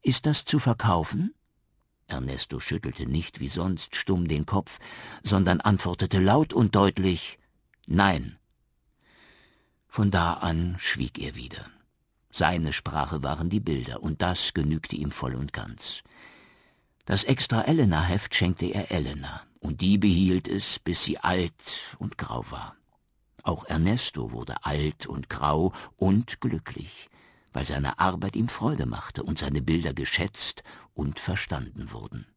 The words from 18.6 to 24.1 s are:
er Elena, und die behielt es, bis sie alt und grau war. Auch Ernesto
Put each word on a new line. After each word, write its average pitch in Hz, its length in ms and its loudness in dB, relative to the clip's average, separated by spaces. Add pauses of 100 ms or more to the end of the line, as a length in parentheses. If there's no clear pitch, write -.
er - 240 -4
Elena, 71 500 -4 (180)
und 76 220 -6
die 98 160 4
behielt 92 500 4
es, - 320 -2
bis - 240 -2
sie - 160 -2
alt - 800 -2
und - 200 -8
grau 58 320 -8
war. 62 260 -12 (680)
Auch 82 240 -4
Ernesto 80 680 0